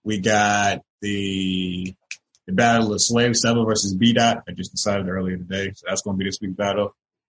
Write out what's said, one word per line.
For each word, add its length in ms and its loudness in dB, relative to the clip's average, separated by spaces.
We 140 -2
got 640 2
the, 920 -2
the 40 -8
Battle 400 4
of 80 -2
Slave 360 2
Seven 280 2
versus 300 0
B 180 4
Dot. 360 2
I 40 -12
just 200 -10
decided 360 -2
earlier 280 -4
today, 400 -6
so 120 -20
that's 140 -4
gonna 160 -4
be 60 -2
this 180 -4
week's 140 -6
battle. 400 -2